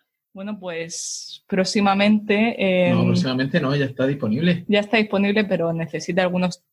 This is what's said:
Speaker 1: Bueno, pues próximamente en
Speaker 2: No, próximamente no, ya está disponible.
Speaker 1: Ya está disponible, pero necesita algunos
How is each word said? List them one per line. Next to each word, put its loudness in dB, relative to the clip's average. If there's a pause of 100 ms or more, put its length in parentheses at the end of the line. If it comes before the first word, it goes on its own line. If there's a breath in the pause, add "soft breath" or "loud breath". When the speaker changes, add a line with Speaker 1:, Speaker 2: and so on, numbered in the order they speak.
(320)
Speaker 1:
Bueno, -12
pues -10
próximamente 2
en 4
Speaker 2:
No, 4
próximamente 0
no, 0
ya 0
está -2
disponible. 0
Speaker 1:
Ya 4
está 0
disponible, 0
pero -2
necesita -4
algunos -2 (100)